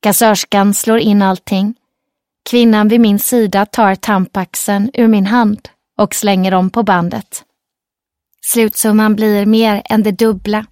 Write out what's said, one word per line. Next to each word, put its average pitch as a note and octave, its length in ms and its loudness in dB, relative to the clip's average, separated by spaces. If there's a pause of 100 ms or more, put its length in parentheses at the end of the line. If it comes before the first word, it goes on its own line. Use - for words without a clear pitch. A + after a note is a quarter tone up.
Kassörskan G3+ 720 0
slår A3+ 260 0
in G#3 220 2
allting. G3 540 -2 (760)
Kvinnan A3+ 380 4
vid A#3 140 4
min G3+ 180 2
sida G#3 460 0
tar G3 300 0
Tampaxen G3+ 960 -4
ur A#3 140 2
min G#3 180 2
hand G#3+ 440 -2 (280)
och G#3 180 -2
slänger F#3+ 360 0
dem F#3 180 0
på A#3 140 -4
bandet. F#3+ 640 -4 (960)
Slutsumman G#3+ 760 0
blir G#3 300 0
mer A3 400 0
än A3 180 0
det G#3 80 0
dubbla G#3+ 600 -2